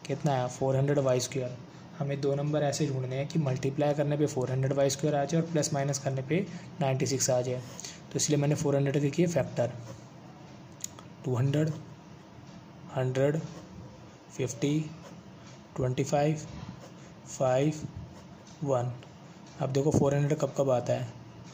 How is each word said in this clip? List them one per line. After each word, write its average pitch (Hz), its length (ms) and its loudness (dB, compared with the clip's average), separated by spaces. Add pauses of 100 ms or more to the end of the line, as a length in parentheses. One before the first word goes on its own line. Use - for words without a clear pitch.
कितना 139 260 0
आया, 127 160 2
फ़ोर 135 280 2
हंड्रेड 143 240 4
वाई 127 200 4
स्क्वायर। 127 360 -4 (420)
हमें 139 220 -2
दो 139 140 2
number 147 280 0
ऐसे 143 240 2
ढूंढने 131 300 -2
हैं 139 120 -2
कि - 120 -2
multiply 135 540 2
करने 147 220 2
पे 147 100 4
फ़ोर 127 240 0
हंड्रेड 135 220 2
वाई 139 180 4
स्क्वायर 147 260 0
आ 143 80 2
जाए 160 160 2
और 160 80 2
plus 165 260 0
minus 143 240 0
करने 131 240 -2
पे 151 180 2 (400)
नाइंटी 135 260 2
सिक्स 131 240 2
आ 127 120 4
जाए। 127 180 -2 (460)
तो - 100 -4
इसलिए 147 220 4
मैंने 143 160 4
फ़ोर 139 220 4
हंड्रेड 139 240 4
के 139 100 4
किए 165 160 4
factor, 127 460 2 (1500)
two 131 120 0
hundred, 143 340 2 (1300)
hundred, 135 420 2 (920)
fifty, 139 480 0 (1000)
ट्वेंटी 127 280 0
फ़ाइव, 151 420 2 (840)
फ़ाइव, 139 520 2 (840)
वन। 127 280 2 (640)
अब 135 160 0
देखो 139 180 4
फ़ोर 143 240 4
हंड्रेड 147 240 2
कब 139 180 0
कब 135 140 4
आता 123 220 2
है, 127 140 -2 (460)